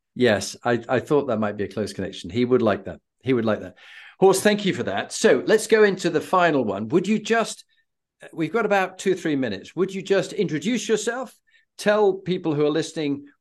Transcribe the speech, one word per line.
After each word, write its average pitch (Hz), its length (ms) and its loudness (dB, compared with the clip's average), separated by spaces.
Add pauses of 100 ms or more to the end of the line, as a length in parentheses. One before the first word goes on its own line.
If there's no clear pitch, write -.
(140)
Yes, 107 480 2
I, 120 260 0
I 127 120 0
thought 143 280 0
that 110 120 -2
might 104 160 -2
be 101 80 -4
a 95 40 -4
close 104 240 -6
connection. - 380 -10
He 120 140 0
would 123 180 2
like 101 220 0
that. 85 160 -14 (220)
He 131 100 -2
would 113 140 0
like 104 140 0
that. 90 160 -16 (440)
Horst, 190 220 6
thank 208 220 2
you 180 100 0
for 120 100 -6
that. 101 260 -6
So 135 360 2
let's 214 200 2
go 220 160 4
into 185 280 2
the 147 100 0
final 156 440 2
one. 104 240 -4
Would 175 200 0
you 214 100 2
just, 220 460 -4 (680)
we've 160 200 -4
got 226 140 0
about 185 320 0
two, 185 160 0
three 160 220 -2
minutes. 110 380 -4
Would 190 200 -2
you 190 80 -6
just 190 320 0
introduce 185 540 -2
yourself, 233 460 -4 (440)
tell 208 340 4
people 180 420 -4
who 147 120 2
are 147 40 2
listening 151 540 -4 (160)